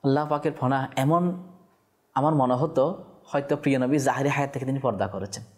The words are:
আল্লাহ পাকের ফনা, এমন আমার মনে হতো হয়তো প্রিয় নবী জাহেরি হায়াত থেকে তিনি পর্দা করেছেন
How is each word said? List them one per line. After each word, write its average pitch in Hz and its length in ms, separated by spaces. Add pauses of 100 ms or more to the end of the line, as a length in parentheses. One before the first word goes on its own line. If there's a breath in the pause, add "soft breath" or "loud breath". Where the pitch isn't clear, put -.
আল্লাহ 147 260
পাকের 147 240
ফনা, 131 420
এমন 175 480 (720)
আমার 151 220
মনে 127 180
হতো 151 500 (220)
হয়তো 143 320
প্রিয় 135 220
নবী 127 180
জাহেরি 131 320
হায়াত 139 220
থেকে 131 140
তিনি 135 140
পর্দা 104 280
করেছেন 98 360 (140)